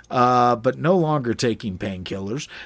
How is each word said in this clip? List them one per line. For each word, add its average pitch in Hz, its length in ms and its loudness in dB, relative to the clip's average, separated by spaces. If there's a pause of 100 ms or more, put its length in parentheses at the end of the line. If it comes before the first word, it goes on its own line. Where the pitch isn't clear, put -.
uh, 123 460 4
but 127 220 -2
no 160 180 2
longer 151 380 0
taking 110 420 -2
painkillers, 98 720 -8 (160)